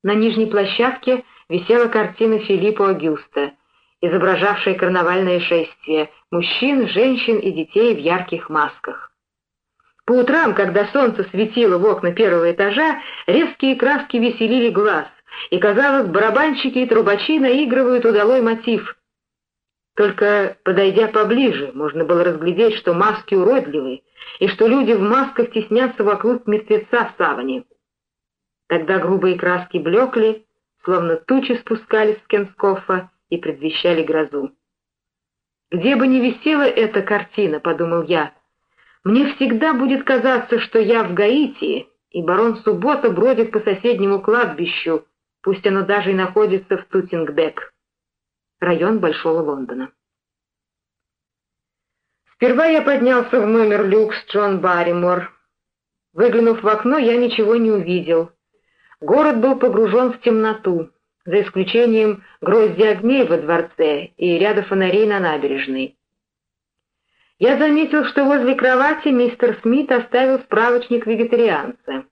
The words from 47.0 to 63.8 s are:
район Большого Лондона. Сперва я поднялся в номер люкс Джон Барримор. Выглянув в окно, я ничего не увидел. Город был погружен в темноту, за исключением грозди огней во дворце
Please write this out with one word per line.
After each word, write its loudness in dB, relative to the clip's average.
район 0
Большого -2
Лондона. -8
Сперва 2
я 4
поднялся 2
в 0
номер 2
люкс 2
Джон 0
Барримор. 0
Выглянув 2
в 0
окно, 0
я 2
ничего 2
не 2
увидел. -2
Город 2
был 2
погружен 2
в -12
темноту, -2
за 0
исключением 0
грозди 2
огней 2
во 0
дворце -2